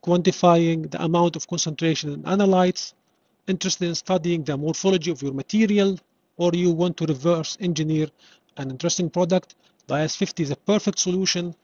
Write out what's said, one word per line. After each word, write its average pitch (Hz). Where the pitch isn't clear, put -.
quantifying 170
the 165
amount 170
of -
concentration 156
in 151
analytes, 185
interested 185
in 170
studying 170
the 143
morphology 165
of 151
your 139
material, 196
or 175
you 175
want 170
to 160
reverse 156
engineer 156
an 135
interesting 165
product, 180
the 131
I 147
S 156
fifty 190
is 143
a 139
perfect 208
solution 180